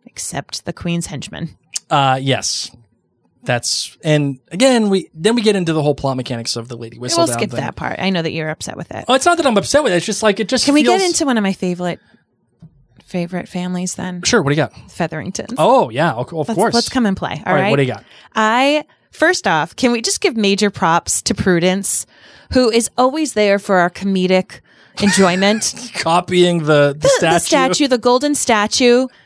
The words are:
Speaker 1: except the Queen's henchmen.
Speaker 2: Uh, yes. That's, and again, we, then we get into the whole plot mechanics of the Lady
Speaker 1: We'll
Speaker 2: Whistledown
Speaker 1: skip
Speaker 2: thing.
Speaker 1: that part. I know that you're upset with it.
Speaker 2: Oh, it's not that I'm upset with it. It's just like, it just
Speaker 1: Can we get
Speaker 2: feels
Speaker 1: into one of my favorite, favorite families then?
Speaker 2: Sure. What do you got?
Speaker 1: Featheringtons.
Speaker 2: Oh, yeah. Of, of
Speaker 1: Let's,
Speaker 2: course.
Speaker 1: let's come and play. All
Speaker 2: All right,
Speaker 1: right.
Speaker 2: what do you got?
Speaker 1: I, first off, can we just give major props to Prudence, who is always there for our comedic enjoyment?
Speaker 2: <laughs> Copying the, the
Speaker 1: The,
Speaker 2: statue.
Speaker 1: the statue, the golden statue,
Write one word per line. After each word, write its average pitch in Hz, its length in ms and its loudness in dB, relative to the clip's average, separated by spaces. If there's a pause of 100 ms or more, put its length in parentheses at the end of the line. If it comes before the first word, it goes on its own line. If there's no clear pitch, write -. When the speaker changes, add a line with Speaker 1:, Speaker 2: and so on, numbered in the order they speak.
Speaker 1:
except - 640 -10
the 175 60 -8
Queen's 170 340 -6
henchmen. 156 500 -10 (320)
Speaker 2:
Uh, 135 320 2
yes. 131 500 -4 (720)
That's, - 600 -4
and 147 340 0 (120)
again, 226 400 2
we, 190 240 0
then 175 200 0
we 240 60 0
get 208 160 2
into 170 160 0
the 156 80 2
whole 147 140 0
plot 135 240 -4
mechanics 120 380 -6
of 120 120 -10
the 123 80 -12
Lady 117 220 -14
Speaker 1:
We'll 123 100 -8
Speaker 2:
Whistledown 339 240 2
Speaker 1:
skip 120 200 -4
Speaker 2:
thing. - 80 -4
Speaker 1:
that - 160 -8
part. - 240 -8
I 190 100 0
know 185 100 0
that 165 120 -4
you're 156 180 -6
upset - 260 -10
with - 140 -12
it. - 180 -10
Speaker 2:
Oh, 247 60 4
it's 262 100 0
not 349 140 4
that 320 80 0
I'm 233 100 2
upset 277 260 2
with 233 120 0
it. - 20 2
It's 170 80 0
just 214 180 -4
like, 214 180 2
it 220 80 -2
just 254 180 0
Speaker 1:
Can 285 80 2
we 302 80 4
get 359 160 4
Speaker 2:
feels 370 140 2
Speaker 1:
into 339 120 0
one 254 140 0
of 214 40 0
my 190 120 0
favorite, 180 460 -4 (1040)
favorite 175 440 -6
families 180 460 -6
then? 180 300 -8
Speaker 2:
Sure. 226 180 2
What 139 80 0
do 147 60 2
you 156 60 2
got? 120 120 -4 (140)
Speaker 1:
Featheringtons. 160 680 -8
Speaker 2:
Oh, 208 320 4
yeah. 139 240 0
Of, 123 220 -6
of 156 140 -4
Speaker 1:
Let's, 226 60 -4
Speaker 2:
course. 180 200 0
Speaker 1:
let's 233 160 0
come 247 160 0
and 190 100 0
play. 151 300 -8
All 185 60 0
Speaker 2:
All - 20 2
right, 147 80 2
Speaker 1:
right. 196 80 0
Speaker 2:
what 139 60 2
do 143 80 2
you 123 100 -2
got? 104 100 -14 (300)
Speaker 1:
I, 262 500 2 (260)
first - 360 0
off, 156 300 0
can 240 160 2
we 233 100 -2
just 403 180 -4
give 294 160 0
major 202 340 2
props 170 520 0
to - 120 -4
Prudence, 185 720 0 (480)
who 254 160 4
is 226 300 0
always 262 360 0
there 202 260 2
for 202 160 0
our 180 140 2
comedic 185 680 0 (420)
enjoyment? 196 920 2
Speaker 2:
<laughs> - 20 -20
Copying 175 680 2
the, 147 300 4
the - 40 -
Speaker 1:
The, 277 120 2
Speaker 2:
statue. 392 240 2
Speaker 1:
the - 40 4
statue, 277 480 2
the 254 120 2
golden 247 360 2
statue, 240 720 2 (200)